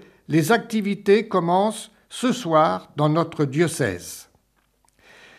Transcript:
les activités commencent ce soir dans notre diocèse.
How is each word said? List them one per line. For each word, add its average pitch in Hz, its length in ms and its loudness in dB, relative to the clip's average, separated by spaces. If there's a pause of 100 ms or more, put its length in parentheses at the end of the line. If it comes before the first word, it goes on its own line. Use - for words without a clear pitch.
(280)
les 156 240 2
activités 208 760 0
commencent 190 640 -2 (180)
ce 247 220 -2
soir 165 640 0
dans 151 140 2
notre 160 360 0
diocèse. 131 840 -4 (1120)